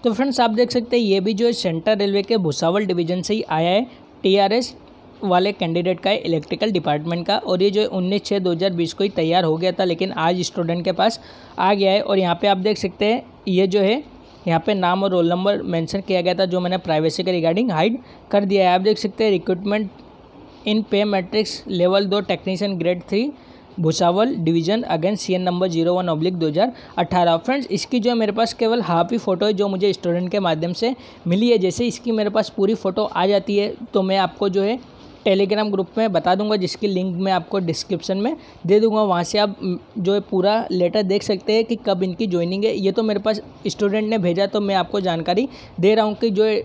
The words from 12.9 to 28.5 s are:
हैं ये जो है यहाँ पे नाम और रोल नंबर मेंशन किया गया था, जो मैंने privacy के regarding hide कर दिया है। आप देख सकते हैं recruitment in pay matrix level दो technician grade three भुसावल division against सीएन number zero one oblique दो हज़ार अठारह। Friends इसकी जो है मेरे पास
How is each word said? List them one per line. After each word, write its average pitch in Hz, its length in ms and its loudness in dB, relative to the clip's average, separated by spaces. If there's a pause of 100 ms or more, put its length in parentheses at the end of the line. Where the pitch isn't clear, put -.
हैं 233 180 0 (260)
ये 190 180 4
जो 196 140 2
है 226 220 2 (460)
यहाँ 165 180 2
पे 214 80 2
नाम 185 300 0
और 196 60 0
रोल 175 180 2
नंबर 190 340 0
मेंशन 170 380 -4
किया 185 200 -2
गया 180 140 0
था, 190 100 0
जो 180 160 -2
मैंने 180 180 -2
privacy 160 440 -2
के 185 100 0
regarding 180 400 0
hide 196 260 0 (320)
कर 202 140 2
दिया 190 240 2
है। 180 60 4
आप 185 60 2
देख 214 180 2
सकते 214 260 -2
हैं 196 160 2
recruitment 196 480 -2 (800)
in 214 160 2
pay 208 220 0
matrix 202 500 -2 (240)
level 196 260 4
दो 202 160 0
technician 190 600 -4
grade 180 260 -2
three 226 200 0 (520)
भुसावल 175 560 2
division 170 460 0
against 175 340 -2
सीएन 185 340 -2
number 180 180 -2
zero 165 260 0
one 180 140 -2
oblique 165 260 0
दो 160 140 -2
हज़ार 170 240 0 (260)
अठारह। 170 380 2
Friends 262 340 -4
इसकी - 300 -2
जो 240 100 0
है 240 60 0
मेरे 214 160 0
पास 226 200 0